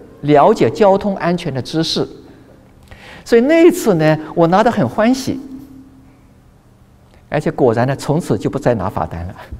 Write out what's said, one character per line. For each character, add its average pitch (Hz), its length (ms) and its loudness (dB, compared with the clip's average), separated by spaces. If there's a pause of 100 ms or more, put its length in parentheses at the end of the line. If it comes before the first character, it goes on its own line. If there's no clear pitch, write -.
(200)
了 147 320 4
解 151 160 2
交 196 300 2
通 196 180 -4
安 175 200 -2
全 156 160 -6
的 127 100 -6
知 160 200 -4
识。 160 240 -4 (1160)
所 233 140 4
以 - 20 6
那 330 240 4
一 349 60 4
次 226 240 0
呢， 156 220 2 (180)
我 170 140 2
拿 185 140 4
得 233 80 2
很 202 160 0
欢 220 260 0
喜。 - 280 -4 (1900)
而 156 120 -2
且 170 100 -4
果 131 240 2
然 120 120 0
呢， 135 100 -2
从 151 240 -4
此 - 180 -2
就 143 100 -4
不 135 100 -6
再 127 160 0
拿 95 140 -4
罚 - 180 -4
单 85 200 -10
了。 92 100 -14 (240)